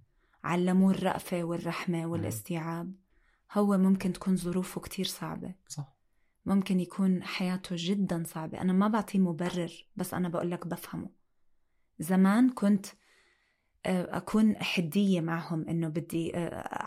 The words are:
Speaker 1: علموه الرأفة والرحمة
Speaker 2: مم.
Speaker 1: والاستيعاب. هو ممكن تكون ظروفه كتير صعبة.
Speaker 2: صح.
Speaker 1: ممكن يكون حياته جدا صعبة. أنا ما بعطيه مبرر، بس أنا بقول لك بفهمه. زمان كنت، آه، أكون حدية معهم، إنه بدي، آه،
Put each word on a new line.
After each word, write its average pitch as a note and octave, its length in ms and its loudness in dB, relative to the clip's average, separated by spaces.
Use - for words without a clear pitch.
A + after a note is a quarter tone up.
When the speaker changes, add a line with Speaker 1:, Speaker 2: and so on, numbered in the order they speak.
Speaker 1:
علموه F#3 480 4
الرأفة F3+ 520 -2
والرحمة E3+ 640 -4
Speaker 2:
مم. E3 60 -4
Speaker 1:
والاستيعاب. E3+ 800 -4
هو G3+ 260 4
ممكن F#3+ 340 4
تكون F#3 240 0
ظروفه F3+ 440 -4
كتير - 260 -6
صعبة. E3 480 -8
Speaker 2:
صح. - 280 -10
Speaker 1:
ممكن F#3+ 340 2
يكون F#3 420 2
حياته F3+ 560 -4
جدا F3+ 480 0
صعبة. - 340 -10
أنا F#3 120 2
ما G3 160 4
بعطيه G#3 300 0
مبرر، F3 680 -2
بس - 180 -4
أنا F3+ 140 -2
بقول E3 220 -2
لك F3 160 -8
بفهمه. - 420 -8
زمان F#3+ 520 6
كنت، G3+ 360 2
آه، F3+ 300 -2
أكون G#3+ 400 2
حدية F#3+ 640 2
معهم، E3 480 -2
إنه E3 200 0
بدي، E3 480 -4
آه، E3+ 120 -2